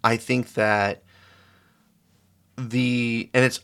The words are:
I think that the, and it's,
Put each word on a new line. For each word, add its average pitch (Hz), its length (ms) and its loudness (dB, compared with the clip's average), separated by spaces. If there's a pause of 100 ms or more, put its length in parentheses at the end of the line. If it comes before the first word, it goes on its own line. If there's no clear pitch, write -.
I 113 140 2
think 123 360 -4
that 104 460 0 (1600)
the, 120 760 -2
and 127 100 4
it's, 123 200 0